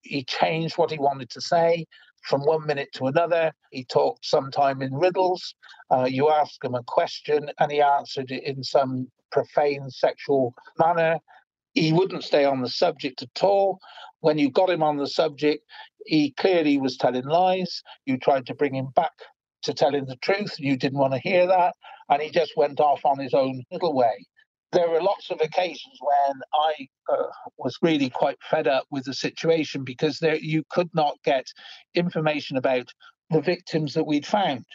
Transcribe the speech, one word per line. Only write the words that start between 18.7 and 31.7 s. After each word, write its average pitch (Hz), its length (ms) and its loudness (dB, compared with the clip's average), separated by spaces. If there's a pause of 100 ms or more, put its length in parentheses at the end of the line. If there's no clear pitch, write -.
him 131 220 -6
back 160 160 0 (500)
to 143 120 -6
telling 143 320 0
the 131 100 -12
truth. 196 420 -4
You 139 180 0
didn't 139 220 -2
want 135 160 2
to 131 60 -4
hear 180 260 2
that. 180 280 2 (340)
And 151 140 2
he 151 80 -6
just 156 260 0
went 147 240 0
off 147 240 2
on 139 140 2
his 139 160 -4
own 131 360 0
little 170 240 -2
way. 113 320 0 (460)
There 170 160 4
were 165 140 2
lots - 280 -2
of 160 100 -6
occasions 156 600 -4
when 139 400 0 (140)
I, 151 340 -2 (240)
uh, - 180 -2 (260)
was 135 260 -8
really 147 280 2
quite 139 280 0 (100)
fed 156 200 0
up 135 220 0
with 139 140 -8
the 131 100 -8
situation 151 680 -2
because 135 340 -4
there, 156 180 0
you 156 340 -2
could 180 240 -2
not 147 200 2 (100)
get 135 220 0 (480)